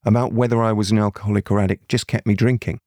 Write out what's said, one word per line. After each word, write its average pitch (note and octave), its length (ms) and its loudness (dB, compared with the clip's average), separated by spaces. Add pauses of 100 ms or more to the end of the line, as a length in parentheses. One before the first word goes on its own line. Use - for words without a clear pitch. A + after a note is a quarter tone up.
about A#2+ 280 2
whether A#2 300 0
I A2+ 100 0
was G#2 200 0
an A2 60 2
alcoholic G#2 520 -2
or G2+ 80 2
addict F#2+ 300 -2
just - 180 -2
kept - 200 -4
me G#2 80 2
drinking. A2+ 520 0